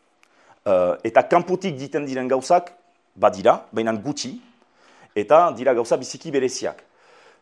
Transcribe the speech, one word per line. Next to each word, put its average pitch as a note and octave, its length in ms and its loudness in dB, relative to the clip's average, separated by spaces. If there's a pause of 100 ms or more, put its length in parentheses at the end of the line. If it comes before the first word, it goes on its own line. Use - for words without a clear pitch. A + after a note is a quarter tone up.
(680)
Eh, F2+ 280 2 (100)
eta A#2+ 180 4
kanpotik F3+ 540 0
egiten C#3+ 280 -8
diren C3 240 -6
gauzak, D3+ 440 0 (420)
badira, G2 460 2 (100)
baina A2+ 240 -2
gutxi, C#3+ 460 -8 (720)
eta D3+ 400 4
dira B2 200 0
gauza A#2+ 220 0
biziki C#3 380 -10
bereziak. A#2+ 480 -4 (600)